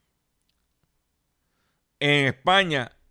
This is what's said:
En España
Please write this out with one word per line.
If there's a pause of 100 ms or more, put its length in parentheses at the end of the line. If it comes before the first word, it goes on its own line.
(2000)
En
España (180)